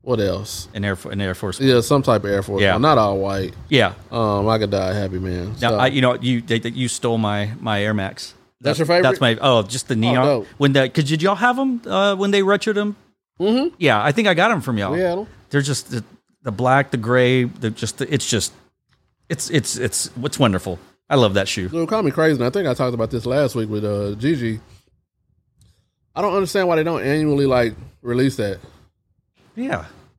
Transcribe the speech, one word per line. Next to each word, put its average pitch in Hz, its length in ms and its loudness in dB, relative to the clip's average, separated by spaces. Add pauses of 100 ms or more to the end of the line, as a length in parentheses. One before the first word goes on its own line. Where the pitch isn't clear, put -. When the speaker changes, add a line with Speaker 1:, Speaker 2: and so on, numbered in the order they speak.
Speaker 1:
what 120 180 -2
else? 98 520 -4
Speaker 2:
An 98 120 -6
Air 101 120 -2
Fo-, - 140 -14
an 101 100 -6
Air 95 140 -2
Force 98 260 -8
Speaker 1:
Yeah, 131 200 4
some 139 220 2
type 110 220 2
of 101 60 -4
Air 98 120 0
Force 101 200 -2
Speaker 2:
Yeah. 95 120 4
Speaker 1:
One. 110 80 2
Not 151 140 6
all 101 220 2
white. 98 340 -4 (160)
Speaker 2:
Yeah. 107 260 2 (180)
Speaker 1:
Um, 107 360 0
I 113 100 2
could 104 120 -2
die 95 240 0
happy, 95 240 -4
man. 90 300 -6 (120)
Speaker 2:
Now, 120 100 2
Speaker 1:
So 110 80 2
Speaker 2:
I, 127 100 4
you 139 120 0
know 127 100 4
what? 123 120 -4
You, 123 180 0
they, 113 200 -2
they, 120 100 -6
you 123 180 -4
stole 117 300 -2
my, 104 320 0 (100)
my 104 220 -2
Air 107 100 0
Max. 95 400 -6 (280)
Speaker 1:
That's 139 180 -2
Speaker 2:
That's, - 0 -
Speaker 1:
your 160 80 0
favorite? 175 160 4
Speaker 2:
that's - 180 2
my, 117 220 4
oh, 123 220 4
just 120 240 -8
the 127 60 0
Speaker 1:
Oh, 110 40 0
Speaker 2:
neon. 123 260 2
Speaker 1:
dope. 131 220 0 (100)
Speaker 2:
When 143 160 2
the, 131 160 4
'cause 147 160 0
did 151 160 -2
y'all 196 140 2
have 240 240 0
'em, 262 260 -2
uh, 196 300 0
when 196 160 0
they 202 100 4
retroed 202 380 0
'em? 208 180 -2 (440)
Speaker 1:
Mm-hmm. 247 380 0
Speaker 2:
Yeah, 120 240 2
I 143 100 2
think 214 160 2
I 185 60 4
got 185 180 2
'em 160 100 -2
from 120 160 -2
y'all. 98 140 -2
Speaker 1:
We 170 80 -2
had 180 180 0
'em. 214 80 -8 (240)
Speaker 2:
They're 143 100 2
just 139 300 -4
the, 117 120 -6 (400)
the 123 100 -6
black, 127 400 2
the 135 40 -2
gray, 123 480 4
the, 113 260 -4
just - 280 -8
the, - 140 -4
it's - 180 -2
just, - 240 -2 (720)
it's, - 220 -8
it's, - 260 -2
it's, - 320 -4 (140)
it's - 160 -6
wonderful. 95 400 0 (320)
I 143 60 2
love 107 180 4
that 101 140 0
shoe. 92 200 -4
Speaker 1:
Dude, 165 200 -4
call 220 140 -2
me 147 100 0
crazy, 160 240 2
and 120 80 -2
I 123 60 0
think 190 180 -2
I 123 60 0
talked 127 200 -2
about 113 160 -4
this 113 160 -6
last 135 300 0
week 110 120 -4
with, 104 160 -4
uh, 104 300 -4
Gigi. 117 460 -2 (1500)
I 165 80 -4
don't 196 120 0
understand 190 340 0
why 170 80 4
they 156 80 2
don't 160 180 -2
annually, 143 440 2
like, 123 280 2 (280)
release 127 340 0
that. 98 220 -4 (960)
Speaker 2:
Yeah. 214 300 -6 (340)